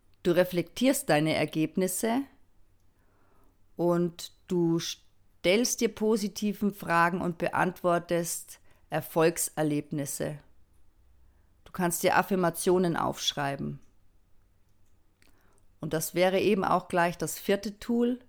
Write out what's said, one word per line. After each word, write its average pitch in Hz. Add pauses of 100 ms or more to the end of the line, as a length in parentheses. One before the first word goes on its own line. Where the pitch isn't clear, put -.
(220)
Du 180
reflektierst 180
deine 156
Ergebnisse 185 (1600)
und 175 (140)
du 170
stellst -
dir 226
positiven 208
Fragen 170
und 175
beantwortest 170 (300)
Erfolgserlebnisse. 151 (1200)
Du -
kannst 170
dir 180
Affirmationen 180
aufschreiben. 143 (2000)
Und 156
das 165
wäre 185
eben 196
auch 175
gleich 175
das -
vierte 202
Tool, 240